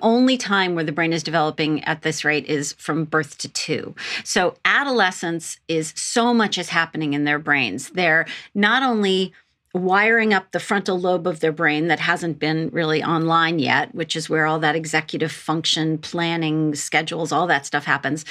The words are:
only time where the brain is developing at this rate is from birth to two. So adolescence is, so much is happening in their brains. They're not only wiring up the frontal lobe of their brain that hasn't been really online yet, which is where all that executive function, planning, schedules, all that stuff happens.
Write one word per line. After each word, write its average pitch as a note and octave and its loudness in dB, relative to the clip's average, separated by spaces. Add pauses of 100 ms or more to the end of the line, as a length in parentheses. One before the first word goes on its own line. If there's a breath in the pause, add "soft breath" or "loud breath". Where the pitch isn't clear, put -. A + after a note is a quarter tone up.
only B3+ 4
time F#3+ 0
where E3 0
the D#3 -2
brain E3 0
is E3 0
developing D#3 0
at D#3 -2
this D#3+ -4
rate D3 0
is D3 -2
from D#3+ -4
birth D#3 -2
to - -10
two. - -6 (280 loud breath)
So - 0
adolescence G3 0 (100)
is, D#3+ -2
so A#3+ 2
much G#3 2
is F3 -6
happening D#3+ -2
in D3 0
their D3 2
brains. C3+ -2
They're E3 2 (280 loud breath)
not G#3+ 2
only G3 0 (400 soft breath)
wiring G#3 4
up F#3+ 0
the F3 -2
frontal G3 0
lobe F3+ 0
of E3+ -2
their D#3+ 2
brain D#3 0
that D3+ 2
hasn't E3+ -2
been D#3+ 0
really D#3 0
online E3 2
yet, C3 0
which D#3+ -6
is D#3+ -6
where D#3 2
all D#3 2
that D#3 2
executive D#3 -4
function, D#3 -2
planning, D#3+ 0
schedules, D#3+ -4
all D#3 2
that C#3+ 0
stuff D3 -4
happens. C#3+ -2